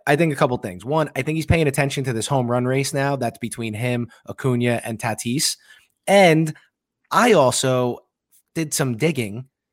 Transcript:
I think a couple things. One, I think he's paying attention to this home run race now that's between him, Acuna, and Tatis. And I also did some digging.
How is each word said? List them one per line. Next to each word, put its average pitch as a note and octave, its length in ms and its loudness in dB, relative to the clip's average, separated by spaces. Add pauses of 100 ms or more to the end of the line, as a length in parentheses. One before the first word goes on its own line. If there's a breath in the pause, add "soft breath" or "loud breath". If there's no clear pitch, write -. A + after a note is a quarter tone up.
I D3 100 2
think D#3 180 2
a - 20 -8
couple B2+ 220 0
things. F2+ 260 -12
One, D3 320 -2
I C3 60 -2
think D#3 140 -4
he's D#3 100 -4
paying E3 220 2
attention C#3 380 -2
to C3 80 -2
this A2 140 -4
home B2+ 220 0
run B2 160 0
race C3+ 280 -2
now C#3 220 -2
that's A#2+ 220 -4
between A2+ 360 -8
him, A#2+ 380 -4 (160 soft breath)
Acuna, A#2+ 560 0
and A2+ 160 -8
Tatis. A#2 560 -4 (520 soft breath)
And D#3+ 460 6 (580 soft breath)
I A3 220 4
also B2+ 640 2 (540)
did D#3+ 200 -6
some B2+ 240 -2
digging. B2 480 -4 (280)